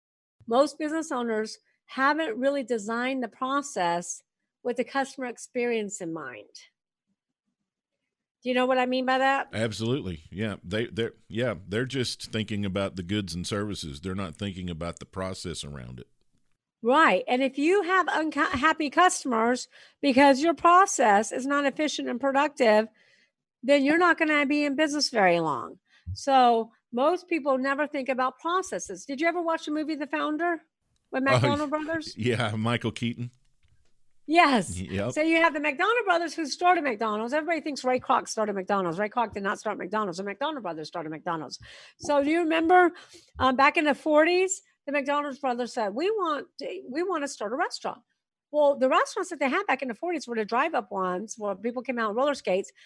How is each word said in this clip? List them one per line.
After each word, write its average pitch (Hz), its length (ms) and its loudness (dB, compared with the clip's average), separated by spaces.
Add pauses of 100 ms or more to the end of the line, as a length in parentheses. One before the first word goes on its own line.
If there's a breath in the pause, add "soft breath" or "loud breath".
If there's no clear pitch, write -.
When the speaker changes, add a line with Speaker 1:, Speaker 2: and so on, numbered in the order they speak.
(480)
Speaker 1:
Most 262 320 2
business 311 320 -4
owners 226 480 -4 (260)
haven't 294 540 0
really 277 240 0
designed 240 580 -4
the 233 60 -4
process 220 960 -4 (400)
with 247 140 -4
the 254 60 0
customer 269 440 -6
experience 226 760 -4
in 165 100 -6
mind. 131 360 -12 (2000)
Do 247 60 -2
you 247 60 0
know 254 100 4
what 254 120 2
I 254 100 2
mean 254 180 -2
by 262 140 2
that? 269 340 2
Speaker 2:
Absolutely. 107 800 -2
Yeah. 101 320 -4
They, 104 240 -4
they're, 110 260 -4 (160)
yeah, 113 240 -2 (140)
they're 110 180 -2
just 127 460 -6
thinking 104 340 -4
about 98 320 -4
the 92 60 -6
goods 95 300 -4
and 87 140 -6
services. 92 540 -6
They're 92 140 -6
not 95 200 -8
thinking 92 340 -8
about 85 300 -8
the - 60 -18
process 92 580 -8
around 64 360 -14
it. - 80 -18 (720)
Speaker 1:
Right. 240 480 4
And 254 120 0
if 269 160 -2
you 349 260 2
have 359 240 2
unha-, 311 440 -2
happy 311 380 0
customers 254 800 2 (320 soft breath)
because 277 400 6
your 330 120 4
process 339 800 6
is 254 140 -4
not 285 200 0
efficient 277 440 -2
and 247 100 -4
productive, 262 680 4 (720 soft breath)
then 277 240 4
you're 302 120 6
not 339 200 6
gonna 311 280 2
be 294 200 2
in 285 100 -2
business 294 340 0
very 185 300 4
long. 147 380 -4 (360 loud breath)
So 240 580 4 (200 soft breath)
most 302 380 0
people 277 280 0
never 277 300 -2
think 269 220 -4
about 254 300 -2
processes. 220 640 -4
Did 277 160 -6
you 330 80 2
ever 339 120 -2
watch 330 240 -2
the 311 60 -6
movie 302 240 -4
The 277 120 -6
Founder 302 520 -2 (540)
with 262 120 -2
Speaker 2:
Oh, 269 60 4
Speaker 1:
McDonald 285 400 2
Speaker 2:
y-, 302 80 0
Speaker 1:
Brothers? 311 380 -6
Speaker 2:
yeah, 113 400 0
Michael 113 340 0
Keaton. 120 400 -6 (920)
Speaker 1:
Yes. 269 540 4
Speaker 2:
Yep. 98 340 -4
Speaker 1:
So 302 80 -2
you 330 200 2
have 320 120 2
the 311 60 -6
McDonald 370 460 0
brothers 339 280 0
who 330 120 -6
started 349 380 2
McDonald's. 226 500 -2
Everybody 311 260 -2
thinks 311 240 -8
Ray 254 160 2
Kroc - 300 0
started 208 260 -2
McDonald's. 185 420 -2
Ray 208 120 -2
Kroc 226 240 -4
did 202 100 -6
not 208 160 -2
start 208 180 -6
McDonald's. 185 400 -4
The 190 60 -6
McDonald 240 400 -6
brothers 160 240 -8
started 156 220 -8
McDonald's. 160 500 -6 (380 loud breath)
So 285 260 0
do 285 60 0
you 330 100 2
remember, 330 520 4 (480 loud breath)
um, 254 180 2
back 285 180 6
in 339 80 2
the 294 120 4
forties, 349 640 2 (240)
the 277 80 -6
McDonald's 285 460 -2
brothers 247 340 -2
said, 214 200 -2
"We 320 160 0
want 330 380 -2 (120)
to, - 300 -10
we 294 140 -4
want 349 220 -2
to - 20 -4
start 214 240 -8
a 247 60 -4
restaurant." - 420 -6 (520)
Well, 285 260 4
the 254 100 4
restaurants 381 440 0
that 302 80 -10
they 277 100 0
had 370 180 0
back 269 140 0
in 262 80 -4
the 226 40 -8
forties 330 340 -6
were 233 100 -8
the 220 80 -2
drive-up 254 440 0
ones 185 480 -4
where 208 180 -4
people 233 260 -6
came 240 180 -6
out 220 120 -2
on 208 40 -6
roller 277 180 2
skates. 190 380 -2 (140 soft breath)